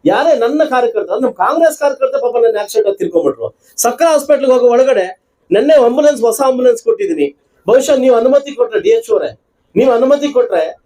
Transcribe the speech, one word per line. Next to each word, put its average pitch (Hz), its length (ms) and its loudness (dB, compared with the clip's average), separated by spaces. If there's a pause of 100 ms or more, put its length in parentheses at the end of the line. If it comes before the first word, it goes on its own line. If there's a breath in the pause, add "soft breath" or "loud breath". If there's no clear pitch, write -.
ಯಾರೇ 262 340 2
ನನ್ನ 277 260 -2
ಕಾರ್ಯಕರ್ತ, 233 460 -2
ನಮ್ಮ 247 200 -4
ಕಾಂಗ್ರೆಸ್ 302 480 -2
ಕಾರ್ಯಕರ್ತ 269 380 -2
ಪಾಪ 330 200 -4
ನನ್ನ 440 240 2
ಆಕ್ಸಿಡೆಂಟ್ 427 280 -2
ಆಗಿ - 100 -4
ತೀರ್ಕೊಂಡ್ಬಿಟ್ರು. - 500 -4 (280 soft breath)
ಸಕ್ರ 240 280 -2
ಹಾಸ್ಪಿಟಲ್‌ಗೆ 285 480 2
ಹೋಗೋ 247 160 2
ಒಳಗಡೆ 240 380 2 (440)
ನೆನ್ನೆ 254 240 2 (100)
ಆಂಬ್ಯುಲೆನ್ಸ್, 262 380 2
ಹೊಸ 233 240 -2
ಆಂಬ್ಯುಲೆನ್ಸ್ 254 360 0
ಕೊಟ್ಟಿದ್ದೀನಿ. 311 460 -2 (380)
ಬಹುಶಃ 262 300 2
ನೀವು 254 200 2
ಅನುಮತಿ 277 380 0
ಕೊಟ್ರೆ, 226 260 -4
ಡಿ 180 80 -2
ಎಚ್ 453 220 0
ಓ - 40 2
ಅವರೇ, 160 160 -4 (440)
ನೀವು 247 180 2
ಅನುಮತಿ 277 400 0
ಕೊಟ್ರೆ 185 320 0 (220)